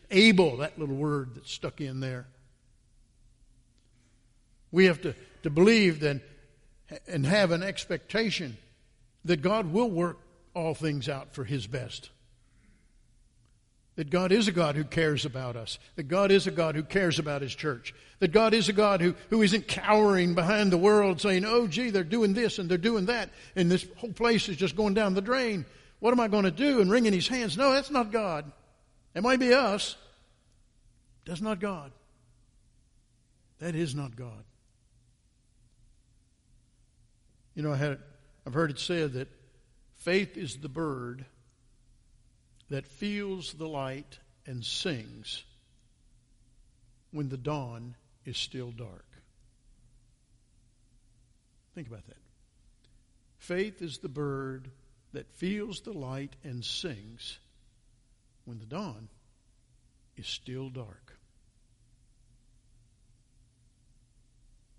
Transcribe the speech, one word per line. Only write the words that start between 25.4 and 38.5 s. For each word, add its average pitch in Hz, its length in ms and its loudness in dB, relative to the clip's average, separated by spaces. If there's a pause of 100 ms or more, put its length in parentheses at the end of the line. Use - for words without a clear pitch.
What 240 140 4
am 247 80 4
I 220 80 2
gonna 196 200 4
do?" 247 300 2
and 185 100 6
wringing 226 220 4
his 180 160 0
hands. 226 300 -2
No, 269 160 4
that's 277 180 0
not 233 220 0
God. 165 360 -2 (640)
That 180 100 -4
might 254 160 4
be 247 140 6
us. 214 440 2 (1300)
That's 170 160 -10
not 214 180 -4
God. 175 320 -8 (1700)
That 165 160 -8
is 156 180 -4
not 135 220 -10
God. 113 300 -16 (3000)
You 156 100 -8
know, 151 100 -2
I - 20 -2
had, 139 240 -4 (480)
I've 123 60 -12